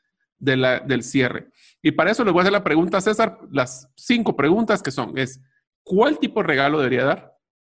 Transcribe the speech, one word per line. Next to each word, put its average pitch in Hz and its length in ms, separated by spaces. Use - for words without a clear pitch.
de 131 200
la, 127 220
del 127 220
cierre? 123 460
Y 151 100
para 160 180
eso 233 120
les 202 120
voy 180 60
a - 20
hacer 196 100
la 202 100
pregunta 175 360
a - 20
César, 214 380
las 135 460
cinco 233 400
preguntas 196 460
que 139 80
son, 107 260
es, 131 240
¿cuál 247 360
tipo 220 240
de 165 60
regalo 143 300
debería 127 260
dar? - 280